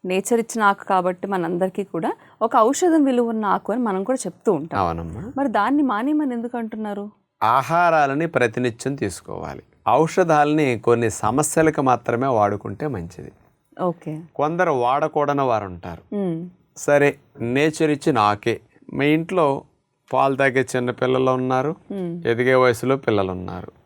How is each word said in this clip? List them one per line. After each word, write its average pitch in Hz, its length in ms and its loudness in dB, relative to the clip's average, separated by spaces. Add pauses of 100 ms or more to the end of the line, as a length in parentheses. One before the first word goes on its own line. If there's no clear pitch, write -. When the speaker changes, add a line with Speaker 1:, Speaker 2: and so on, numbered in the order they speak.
Speaker 1:
నేచర్ 196 360 0
ఇచ్చిన 226 220 -4
ఆకు 202 220 2
కాబట్టి 185 420 0
మనందరికీ 185 580 -2
కూడా 180 280 -4 (300)
ఒక 226 140 0
ఔషధం 285 480 4
విలువ 240 240 2
ఉన్న 220 160 -4
ఆకు 196 280 0
అని 247 100 -2
మనం 196 220 -2
కూడా 254 220 -2
చెప్తూ 190 260 -2
ఉంటాం. 147 280 -2
Speaker 2:
అవునమ్మా. 85 560 -4
Speaker 1:
మరి 277 120 0
దాన్ని 220 340 2
మానేయమని 262 520 0
ఎందుకు 233 240 -6
అంటున్నారు? 214 520 -8 (320)
Speaker 2:
ఆహారాలని 156 840 2
ప్రతినిత్యం 123 680 -2
తీసుకోవాలి. 87 680 -8 (260)
ఔషధాలని 151 960 2
కొన్ని 117 260 4
సమస్యలకు 147 720 0
మాత్రమే 123 440 0
వాడుకుంటే 107 600 0
మంచిది. 90 460 -10 (500)
Speaker 1:
ఓకే. 170 380 -6 (140)
Speaker 2:
కొందరు 170 360 0
వాడకూడని 143 720 0
వారు 113 220 0
ఉంటారు. 87 500 -12
Speaker 1:
మ్మ్. 180 340 -4 (280)
Speaker 2:
సరే, 143 400 2 (240)
నేచర్ 151 500 0
ఇచ్చిన 143 280 0
ఆకే. 104 420 2 (320)
మీ 139 140 0
ఇంట్లో 160 560 2 (500)
పాలు 135 240 2
తాగే 131 300 2 (100)
చిన్న 123 140 -2
పిల్లలు 131 400 0
ఉన్నారు, 127 460 -2 (160)
Speaker 1:
మ్మ్. 175 340 -8
Speaker 2:
ఎదిగే 123 280 2
వయసులో 127 420 2
పిల్లలు 101 360 -2
ఉన్నారు, 92 400 -12 (140)